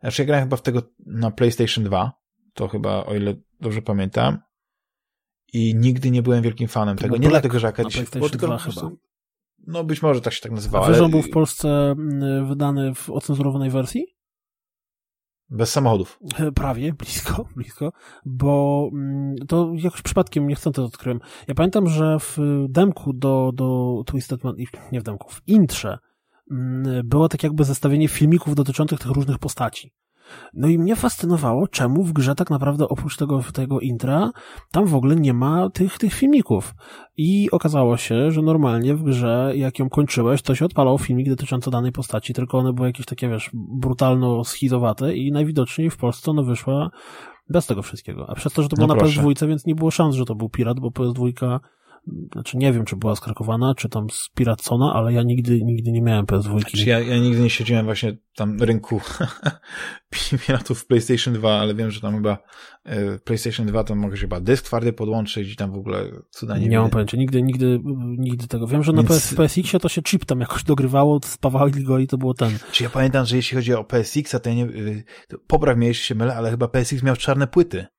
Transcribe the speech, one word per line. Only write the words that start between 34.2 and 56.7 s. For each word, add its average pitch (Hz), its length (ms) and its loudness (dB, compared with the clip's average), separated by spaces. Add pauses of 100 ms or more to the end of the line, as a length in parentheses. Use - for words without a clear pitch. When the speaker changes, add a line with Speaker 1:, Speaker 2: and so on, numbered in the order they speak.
Speaker 2:
tam 196 140 4
w 160 100 2
ogóle 135 200 4
nie 143 180 4
ma 156 360 2
tych, 185 280 -2
tych 208 160 0
filmików. 269 600 2 (440)
I 196 340 2
okazało 139 460 2
się, 123 340 0
że 156 100 0
normalnie 151 540 2
w 160 80 -4
grze, 123 520 2
jak 131 240 -2
ją 131 100 0
kończyłeś, 135 520 2
to 135 140 0
się 147 100 0
odpalał 135 320 4
filmik 131 320 0
dotyczący 131 420 -2
danej 123 200 0
postaci, 123 420 -6
tylko 127 240 -2
one 127 160 2
były 127 140 0
jakieś 123 180 -4
takie, 123 240 -4
wiesz, 113 240 -4
brutalno 127 920 0
schizowate 127 720 0
i 135 160 -2
najwidoczniej 151 580 0
w - 80 -10
Polsce 123 340 -2
ona 151 120 2
wyszła 135 460 -2 (600)
bez 160 160 2
tego - 160 -2
wszystkiego. - 480 -12
A - 60 -10
przez - 180 -6
to, 156 100 2
że 143 60 0
to - 80 -2
Speaker 1:
No - 80 6
Speaker 2:
było 151 100 4
na 113 40 4
Speaker 1:
proszę. 151 140 6
Speaker 2:
P 147 60 0
S - 20 4
dwójce, 147 260 2
więc 151 180 -2
nie 165 100 2
było 160 160 2
szans, 151 240 4
że 127 100 0
to 117 100 -6
był 113 140 -4
pirat, 120 300 -2
bo 127 120 -4
P 127 120 -4
S 123 100 0
dwójka, 123 460 -2 (720)
znaczy 117 260 -8
nie 135 160 4
wiem, 117 120 0
czy - 100 -8
była 104 200 -2
skrakowana, 113 600 -2
czy - 140 -6
tam 107 220 -4
spiracona, 120 840 0
ale 113 200 2
ja 120 100 2
nigdy, 120 400 2
nigdy 117 280 0
nie 117 100 2
miałem 110 240 2
P 101 100 0
S 98 80 2
dwójki. 104 340 -2